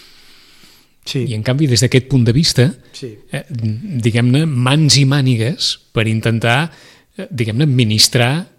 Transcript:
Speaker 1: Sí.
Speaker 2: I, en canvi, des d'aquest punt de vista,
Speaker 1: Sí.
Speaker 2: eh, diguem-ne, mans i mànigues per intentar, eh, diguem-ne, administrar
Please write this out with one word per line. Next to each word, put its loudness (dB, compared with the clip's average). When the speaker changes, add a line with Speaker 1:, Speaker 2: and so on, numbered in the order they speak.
Speaker 1:
Sí. -6
Speaker 2:
I, -4
en -6
canvi, 0
des 2
d'aquest 2
punt 2
de 2
vista, 2
Speaker 1:
Sí. -14
Speaker 2:
eh, -8
diguem-ne, 0
mans 2
i 4
mànigues 0
per 0
intentar, 0
eh, -12
diguem-ne, -2
administrar 0